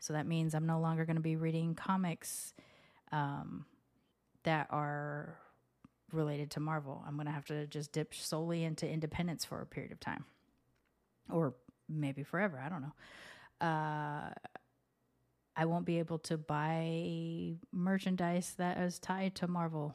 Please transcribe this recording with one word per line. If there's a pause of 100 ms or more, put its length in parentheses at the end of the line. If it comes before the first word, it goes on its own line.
So
that
means
I'm
no
longer
gonna
be
reading
comics, (580)
um, (800)
that
are (720)
related
to
Marvel.
I'm
gonna
have
to
just
dip
solely
into
independents
for
a
period
of
time, (1040)
or (340)
maybe
forever.
I
don't
know.
Uh, (1200)
I
won't
be
able
to
buy (180)
merchandise
that
is
tied
to
Marvel